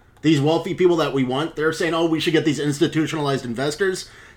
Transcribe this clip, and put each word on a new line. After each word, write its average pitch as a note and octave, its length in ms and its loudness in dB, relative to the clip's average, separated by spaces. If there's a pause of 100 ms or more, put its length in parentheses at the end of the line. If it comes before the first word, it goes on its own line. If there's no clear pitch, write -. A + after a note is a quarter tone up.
(220)
These D3+ 180 4
wealthy D#3 360 0
people F3 220 4
that C#3+ 160 0
we C3+ 100 0
want, C3+ 320 -2
they're D#3 180 0
saying, E3 220 -2
"Oh, E3 100 2
we D#3+ 140 0
should D#3+ 140 0
get D#3 120 2
these D3 140 0
institutionalized C#3+ 840 -2
investors." D3 640 -4 (300)